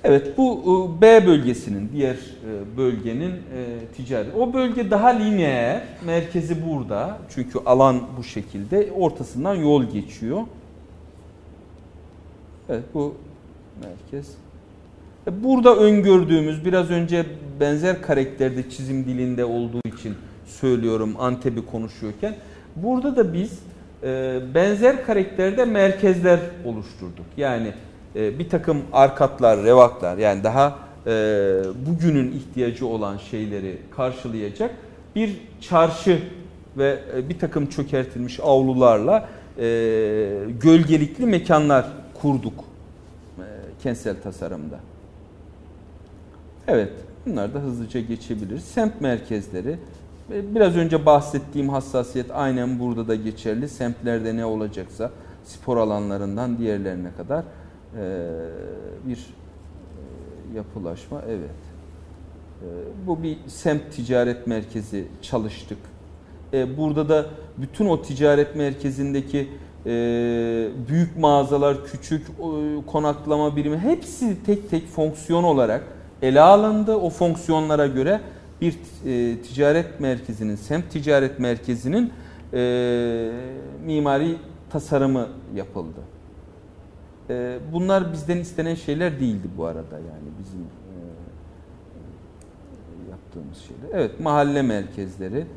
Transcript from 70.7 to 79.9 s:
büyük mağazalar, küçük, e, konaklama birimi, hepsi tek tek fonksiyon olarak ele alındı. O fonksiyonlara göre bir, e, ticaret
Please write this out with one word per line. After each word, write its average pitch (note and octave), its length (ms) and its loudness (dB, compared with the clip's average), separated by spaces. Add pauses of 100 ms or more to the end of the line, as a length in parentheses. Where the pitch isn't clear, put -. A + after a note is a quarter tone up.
büyük E3 300 0
mağazalar, C#3+ 640 4
küçük, - 440 -6
e, D#3+ 40 -16 (540)
konaklama D3+ 720 0
birimi, D3 220 -2
hepsi A3+ 640 -2
tek G3+ 260 0
tek D#3+ 160 -2
fonksiyon E3 580 0
olarak C3 400 2 (380)
ele C3 180 6
alındı. G#3+ 560 8
O F3+ 140 0
fonksiyonlara D#3 760 2
göre C#3 340 0 (400)
bir, E3+ 140 0 (320)
e, A#2+ 360 -2
ticaret D3 580 2